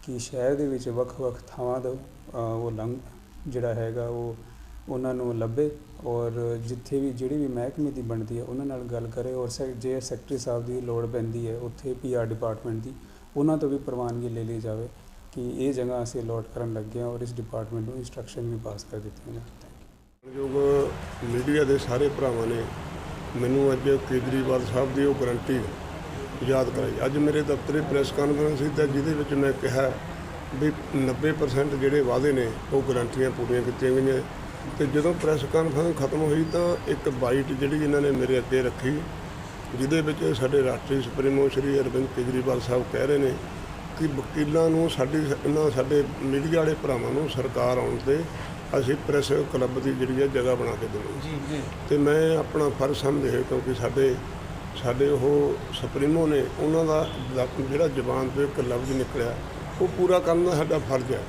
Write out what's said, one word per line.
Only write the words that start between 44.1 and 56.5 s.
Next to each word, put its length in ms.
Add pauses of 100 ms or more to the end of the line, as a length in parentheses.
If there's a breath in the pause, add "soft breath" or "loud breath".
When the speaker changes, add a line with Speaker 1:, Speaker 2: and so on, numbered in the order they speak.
Speaker 2:
ਨੂੰ 200
ਸਾਡੀ, 280 (280)
ਇਹਨਾਂ 260
ਸਾਡੇ 320 (180)
ਮੀਡੀਆ 380
ਵਾਲੇ 240
ਭਰਾਵਾਂ 280
ਨੂੰ 180
ਸਰਕਾਰ 480
ਆਉਣ 180
'ਤੇ 280 (560 loud breath)
ਅਸੀਂ 160 (120)
ਪ੍ਰੈਸ 240
ਕਲੱਬ 480
ਦੀ 140
ਜਿਹੜੀ 280
ਹੈ 60
ਜਗ੍ਹਾ 280
ਬਣਾ 160
ਕੇ 220
ਦੇਵਾਂਗੇ। 360
Speaker 3:
ਜੀ, 260
ਜੀ। 80 (260)
Speaker 2:
ਤੇ 80
ਮੈਂ 400
ਆਪਣਾ 320
ਫਰਜ਼ 280
ਸਮਝਦੇ 320
ਹੋਏ, 140
ਕਿਉਂਕਿ 300
ਸਾਡੇ, 420 (680)
ਸਾਡੇ 260
ਉਹ 440 (200)
ਸੁਪਰੀਮੋ 540
ਨੇ, 180 (140)